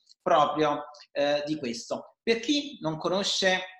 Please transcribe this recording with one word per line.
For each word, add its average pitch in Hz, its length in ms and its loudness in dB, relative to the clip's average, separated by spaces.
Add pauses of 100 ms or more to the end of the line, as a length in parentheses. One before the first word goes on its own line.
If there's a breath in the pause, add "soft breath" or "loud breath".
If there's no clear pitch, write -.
(220 soft breath)
proprio, 151 640 4 (280 loud breath)
eh, 147 360 0
di 156 100 -2
questo. - 640 -8
Per 226 180 0
chi 285 420 -2
non 156 180 -4
conosce 185 640 0 (160)